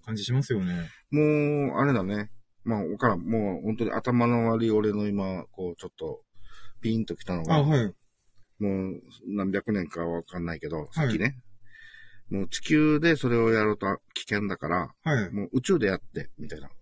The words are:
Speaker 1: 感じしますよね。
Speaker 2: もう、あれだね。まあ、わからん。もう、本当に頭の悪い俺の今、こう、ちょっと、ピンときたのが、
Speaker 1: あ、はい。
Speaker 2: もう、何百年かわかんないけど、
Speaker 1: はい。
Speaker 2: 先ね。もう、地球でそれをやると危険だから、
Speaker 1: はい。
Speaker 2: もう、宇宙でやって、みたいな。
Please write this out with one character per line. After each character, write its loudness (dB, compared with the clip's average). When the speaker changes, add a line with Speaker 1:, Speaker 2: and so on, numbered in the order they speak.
Speaker 1:
感 -4
じ -6
し -2
ま 2
す 0
よ 0
ね。 -2
Speaker 2:
も 2
う、 2
あ 4
れ 4
だ 2
ね。 -2
ま 0
あ、 -2
わ -4
か 2
ら 4
ん。 -4
も 0
う、 -10
本 0
当 0
に -2
頭 2
の 4
悪 2
い 4
俺 4
の 0
今、 -2
こ -6
う、 -10
ち -16
ょ -10
っ -12
と、 -8
ピ 0
ン 0
と -6
き -16
た -2
の -2
が、 2
Speaker 1:
あ、 6
は 4
い。 -2
Speaker 2:
も -2
う、 -10
何 -2
百 0
年 0
か -8
わ -2
か -10
ん -4
な -4
い -12
け -8
ど、 -4
Speaker 1:
は -4
い。 -8
Speaker 2:
先 0
ね。 0
も -2
う、 0
地 -4
球 4
で 4
そ 0
れ 4
を 4
や 4
る 2
と -2
危 -8
険 0
だ -2
か -6
ら、 0
Speaker 1:
は 2
い。 -8
Speaker 2:
も -2
う、 -12
宇 2
宙 2
で 2
や 2
っ -6
て、 -8
み -6
た -6
い -12
な。 -10